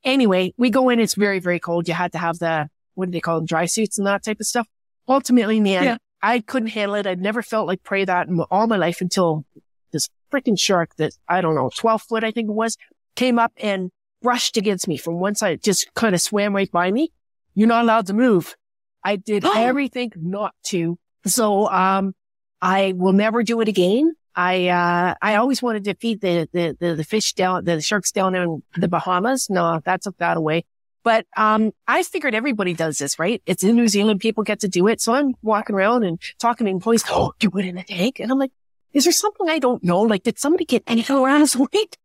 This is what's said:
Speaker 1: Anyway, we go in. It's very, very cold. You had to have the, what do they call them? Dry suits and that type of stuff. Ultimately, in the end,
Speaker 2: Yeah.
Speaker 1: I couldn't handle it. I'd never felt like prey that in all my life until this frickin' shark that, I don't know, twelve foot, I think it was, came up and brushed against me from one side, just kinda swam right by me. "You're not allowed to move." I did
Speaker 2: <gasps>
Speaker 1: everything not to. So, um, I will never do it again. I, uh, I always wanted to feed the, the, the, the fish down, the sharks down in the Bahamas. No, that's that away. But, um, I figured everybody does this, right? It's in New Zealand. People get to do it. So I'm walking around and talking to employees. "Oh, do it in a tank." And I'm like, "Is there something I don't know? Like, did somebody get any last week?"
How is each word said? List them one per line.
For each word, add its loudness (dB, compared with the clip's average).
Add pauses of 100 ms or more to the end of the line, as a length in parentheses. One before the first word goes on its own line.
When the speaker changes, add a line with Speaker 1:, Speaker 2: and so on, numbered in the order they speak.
Speaker 1:
Anyway, 2
we 2
go 4
in. 4
It's 0
very, 0
very -2
cold. -2
You -2
had -4
to -8
have -4
the, -2 (260)
what -6
do -8
they -6
call -2
them? -2
Dry 0
suits -2
and -2
that -2
type -6
of -8
stuff. -2 (400)
Ultimately, 2
in 2
the 2
end, 2
Speaker 2:
Yeah. 0 (240)
Speaker 1:
I 0
couldn't -4
handle -4
it. -2
I'd -4
never -2
felt -4
like -4
prey -2
that 0
in 0 (120)
all 2
my 0
life 0
until 0 (460)
this -4 (240)
frickin' 0
shark 0
that, -4 (140)
I 0
don't 0
know, 0
twelve 0
foot, -4
I -2
think -4
it -6
was, -2 (380)
came 0
up 0
and -4 (300)
brushed -2
against -2
me -4
from -6
one -2
side, -2
just 0
kinda 2
swam -2
right 0
by 2
me. 0 (440)
"You're 4
not 4
allowed 2
to -4
move." 2 (480)
I 0
did -2
Speaker 2:
<gasps> 2
Speaker 1:
everything 0
not -6 (120)
to. -2 (280)
So, 2
um, 0 (480)
I 2
will 2
never 2
do 0
it 2
again. 2 (200)
I, 0
uh, 2
I 0
always 2
wanted -2
to -2
feed -4
the, 0
the, -2
the, -2
the -4
fish -2
down, 0
the 0
sharks -2
down 0
in -2 (140)
the 0
Bahamas. -2
No, 0
that's -4 (100)
that 0
away. -2 (380)
But, 2 (120)
um, 2 (160)
I 2
figured -4
everybody -2
does -2
this, -6
right? -2
It's -2
in 4
New 4
Zealand. 2
People -2
get -4
to -2
do 2
it. 2
So 0
I'm 0
walking -2
around 2
and -2 (200)
talking 0
to 0
employees. 0
"Oh, 0
do 2
it -2
in -8
a -10
tank." -4
And -4
I'm 2
like, -2 (400)
"Is 2
there 4
something -2
I 0
don't 0
know? 2
Like, 2
did -2
somebody 0
get 0
any 0
last 4
week?" -2